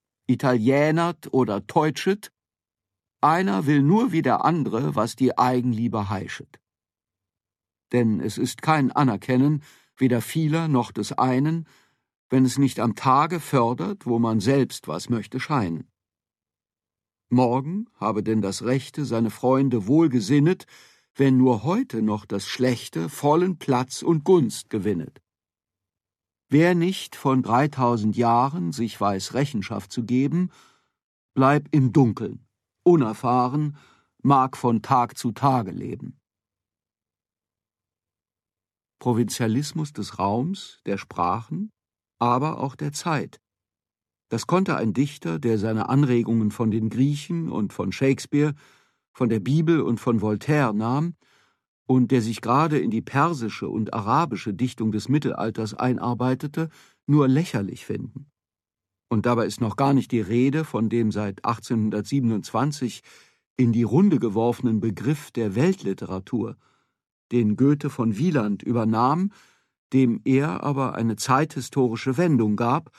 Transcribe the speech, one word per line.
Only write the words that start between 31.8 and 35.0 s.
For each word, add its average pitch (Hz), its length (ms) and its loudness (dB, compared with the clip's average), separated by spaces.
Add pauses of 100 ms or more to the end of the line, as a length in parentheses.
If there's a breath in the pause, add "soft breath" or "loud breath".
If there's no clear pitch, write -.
Dunkeln, 113 520 0 (380)
unerfahren, 131 960 2 (440 soft breath)
mag 135 340 4
von 113 280 0
Tag 120 340 0